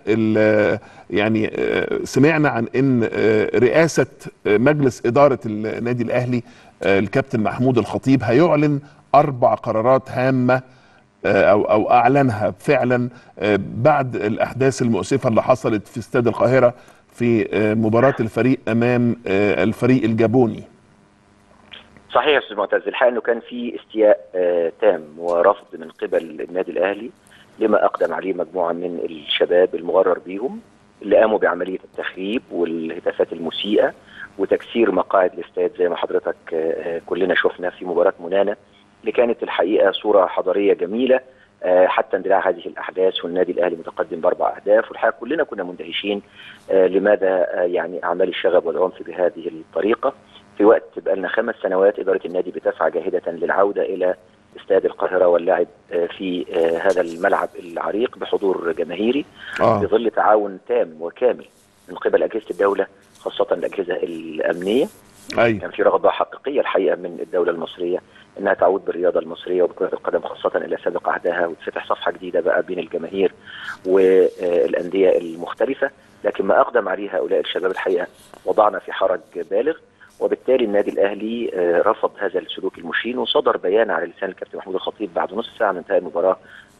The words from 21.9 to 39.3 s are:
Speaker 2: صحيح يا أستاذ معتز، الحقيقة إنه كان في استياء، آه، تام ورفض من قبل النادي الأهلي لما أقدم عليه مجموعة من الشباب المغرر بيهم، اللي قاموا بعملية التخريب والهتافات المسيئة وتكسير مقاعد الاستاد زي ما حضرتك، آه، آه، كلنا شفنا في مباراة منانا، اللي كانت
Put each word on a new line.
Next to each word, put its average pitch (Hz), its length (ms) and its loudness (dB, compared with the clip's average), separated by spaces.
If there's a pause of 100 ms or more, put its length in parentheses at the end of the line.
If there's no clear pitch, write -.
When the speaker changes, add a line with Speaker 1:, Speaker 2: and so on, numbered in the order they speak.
Speaker 2:
صحيح 127 140 2
يا 143 120 4
أستاذ 104 180 -10
معتز، 98 300 0
الحقيقة 123 240 0
إنه 117 100 -4
كان 117 180 -2
في 120 400 -10
استياء، 107 400 2 (160)
آه، 87 360 0 (100)
تام 90 220 2 (140)
ورفض 87 480 2 (140)
من 80 100 -14
قبل 82 600 -6
النادي 90 220 -6
الأهلي 101 400 -4 (480)
لما 107 260 2
أقدم - 280 0
عليه 92 200 -4
مجموعة 87 400 -4
من 87 260 -8 (100)
الشباب 85 680 2
المغرر 87 440 2
بيهم، 113 400 -8 (420)
اللي 101 160 2
قاموا 107 220 4
بعملية 90 440 -2
التخريب 95 580 -8 (100)
والهتافات 82 840 -2
المسيئة 98 600 -2 (440)
وتكسير 101 540 0
مقاعد 90 420 0
الاستاد 87 460 -4
زي 87 100 0
ما 85 60 -6
حضرتك، 87 400 -4 (180)
آه، 82 40 -2
آه، 82 480 -4
كلنا 90 300 0
شفنا 87 340 -2
في - 160 -12
مباراة 90 340 2
منانا، 98 360 -2 (460)
اللي 110 100 -6
كانت 120 320 0